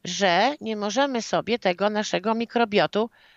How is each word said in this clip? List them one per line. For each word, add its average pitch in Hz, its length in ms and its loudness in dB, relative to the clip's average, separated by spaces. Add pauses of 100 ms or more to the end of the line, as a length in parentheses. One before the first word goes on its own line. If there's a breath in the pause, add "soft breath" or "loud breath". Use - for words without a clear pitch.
że 185 560 2
nie 220 160 -6
możemy 226 460 -2
sobie 196 360 -2
tego 190 320 0
naszego 208 440 -2
mikrobiotu 220 760 0 (260 soft breath)